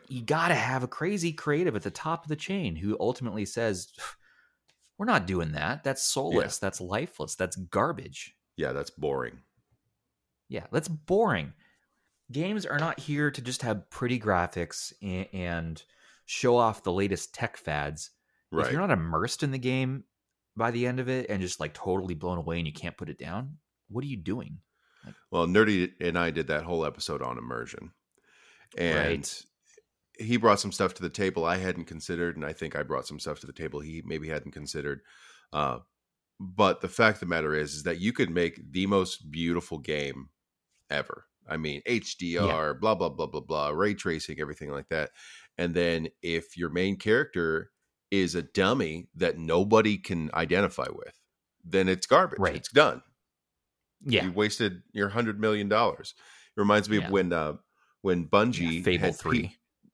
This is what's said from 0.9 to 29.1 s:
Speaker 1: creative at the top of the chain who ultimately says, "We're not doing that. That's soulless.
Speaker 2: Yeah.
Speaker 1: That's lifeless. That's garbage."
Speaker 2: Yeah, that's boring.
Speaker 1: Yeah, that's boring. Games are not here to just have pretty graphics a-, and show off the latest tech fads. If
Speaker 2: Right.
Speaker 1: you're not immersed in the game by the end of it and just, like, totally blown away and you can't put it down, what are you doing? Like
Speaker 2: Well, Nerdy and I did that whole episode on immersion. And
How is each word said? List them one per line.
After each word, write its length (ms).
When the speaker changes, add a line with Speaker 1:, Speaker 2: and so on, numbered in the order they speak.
Speaker 1:
creative 440
at 60
the 80
top 340
of 40
the 80
chain 400
who 220
ultimately 460
says, 480
"We're 100
not 200
doing 260
that. 320
That's 180
soulless. 540
Speaker 2:
Yeah. 100
Speaker 1:
That's 140
lifeless. 540
That's 220
garbage." 800
Speaker 2:
Yeah, 160
that's 180
boring. 520
Speaker 1:
Yeah, 220
that's 180
boring. 640
Games 340
are 120
not 220
here 300
to 120
just 200
have 280
pretty 280
graphics 760
a-, 320
and 480
show 320
off 260
the 100
latest 420
tech 220
fads. 540
If 80
Speaker 2:
Right. 140
Speaker 1:
you're 80
not 100
immersed 520
in 100
the 60
game 460
by 160
the 140
end 140
of 80
it 220
and 100
just, 200
like, 140
totally 400
blown 240
away 200
and 80
you 60
can't 240
put 140
it 80
down, 400
what 140
are 60
you 80
doing? 440
Like 100
Speaker 2:
Well, 160
Nerdy 540
and 180
I 120
did 180
that 160
whole 200
episode 380
on 160
immersion. 540
And 440